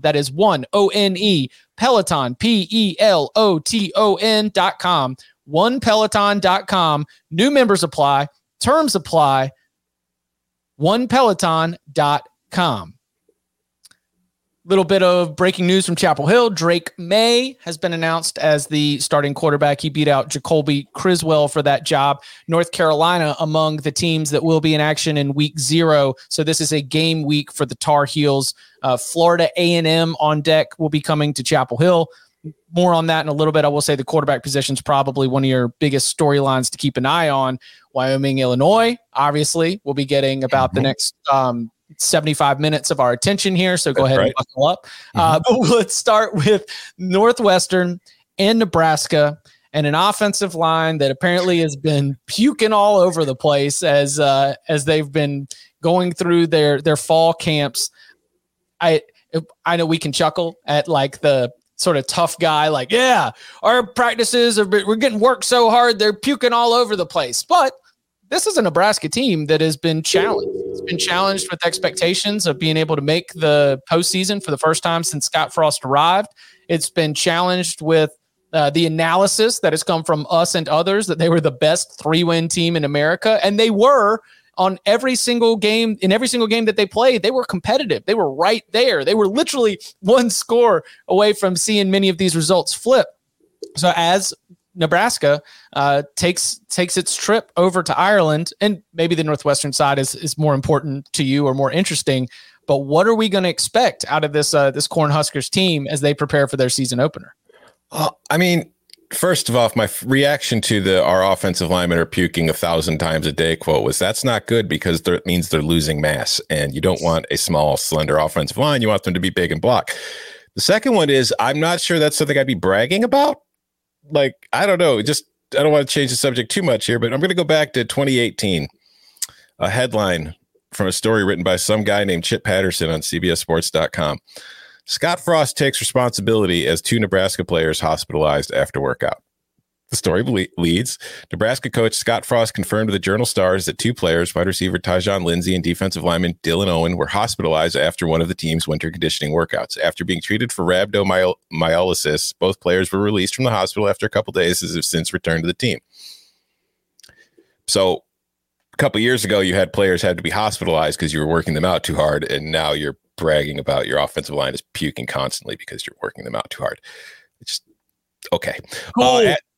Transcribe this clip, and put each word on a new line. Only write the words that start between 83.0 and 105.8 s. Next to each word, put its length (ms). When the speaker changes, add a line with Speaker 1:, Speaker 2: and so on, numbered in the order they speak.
Speaker 1:
And 160
they 120
were 500
on 260
every 300
single 420
game, 460
in 100
every 160
single 200
game 160
that 120
they 80
played, 380
they 80
were 140
competitive. 600
They 80
were 160
right 420
there. 320
They 100
were 140
literally 500
one 300
score 520
away 260
from 240
seeing 340
many 180
of 100
these 160
results 400
flip. 320
So 180
as 400
Nebraska, 680
uh, 280
takes, 440
takes 260
its 180
trip 420
over 280
to 120
Ireland, 640
and 220
maybe 220
the 80
Northwestern 500
side 260
is, 180
is 200
more 180
important 580
to 100
you 240
or 80
more 160
interesting, 580
but 120
what 280
are 80
we 140
gonna 200
expect 600
out 160
of 80
this, 220
uh, 180
this 160
Cornhuskers 640
team 360